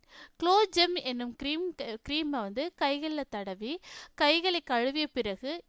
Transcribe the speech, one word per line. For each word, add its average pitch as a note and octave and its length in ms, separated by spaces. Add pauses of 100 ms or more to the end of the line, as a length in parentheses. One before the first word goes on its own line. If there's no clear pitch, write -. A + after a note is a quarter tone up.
(440)
க்ளோஜெம் F4+ 600
என்னும் B3 320
கிரீம் D#4+ 400
க-, A3+ 220 (120)
கிரீமை D4 320
வந்து A3 400
கைகள்ல C#4+ 480
தடவி, G#3 500 (360)
கைகளை E4 460
கழுவிய C#4 460
பிறகு B3+ 600